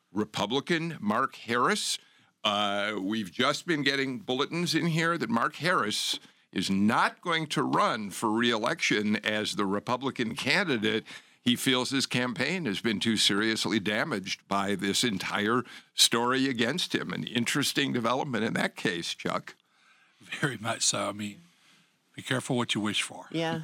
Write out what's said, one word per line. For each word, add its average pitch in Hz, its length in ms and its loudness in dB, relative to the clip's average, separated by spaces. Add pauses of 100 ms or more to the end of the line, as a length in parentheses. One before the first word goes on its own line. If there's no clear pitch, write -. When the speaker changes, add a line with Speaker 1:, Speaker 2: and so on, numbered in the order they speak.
(120)
Speaker 1:
Republican 135 880 -2
Mark 110 360 0
Harris. 131 640 0 (440)
Uh, 104 580 0
we've 101 300 -2
just 143 360 0
been 151 180 0
getting 135 340 0
bulletins 143 560 0
in 160 120 2
here 165 300 2
that 120 140 -2
Mark 120 260 0
Harris 139 640 0 (340)
is 92 160 0
not 117 520 2
going 160 260 -2
to 151 160 0
run 131 480 2
for 113 200 0
re-election 113 920 2
as 107 300 0
the 98 120 2
Republican 117 680 -2
candidate. 120 680 0 (380)
He 120 120 4
feels 127 360 2
his 131 160 0
campaign 127 580 -2
has 101 160 -2
been 110 180 0
too 110 180 2
seriously 107 640 2
damaged 104 680 -2
by 98 260 0
this 98 300 0
entire 104 580 -2 (320)
story 127 540 4
against 127 440 -2
him. - 200 -2
An 90 100 -4
interesting 135 680 0
development 120 500 0
in 113 120 -2
that 196 200 -2
case, 85 400 -4
Chuck. - 400 -6 (680)
Speaker 2:
Very - 360 -6
much 110 260 -4
so. 101 260 0
I 101 40 -4
mean, 101 300 -10 (720)
be 117 60 -12
careful 127 340 -2
what 120 180 0
you 110 60 0
wish 104 220 0
for. - 280 -10
Speaker 3:
Yeah, 165 340 -2